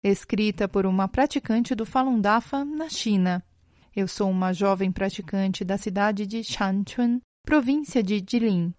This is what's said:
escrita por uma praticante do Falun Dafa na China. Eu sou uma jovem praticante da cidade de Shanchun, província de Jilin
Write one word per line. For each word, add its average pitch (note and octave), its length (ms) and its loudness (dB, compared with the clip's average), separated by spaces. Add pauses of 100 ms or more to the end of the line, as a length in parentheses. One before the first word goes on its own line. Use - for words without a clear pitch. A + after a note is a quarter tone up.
escrita G3+ 640 0
por G3 180 0
uma F#3+ 220 2
praticante B3 640 0
do A3 120 -4
Falun B3+ 340 0
Dafa A3+ 420 0
na D4+ 280 -6
China. F#3 520 0 (540)
Eu G3 100 0
sou G3 240 -2
uma F#3 220 0
jovem F#3+ 400 2
praticante G3 720 -2
da G3 140 -2
cidade G3+ 480 0
de A3 180 -6
Shanchun, G#3 760 0 (220)
província C#4 600 2
de G3 220 0
Jilin G3 540 0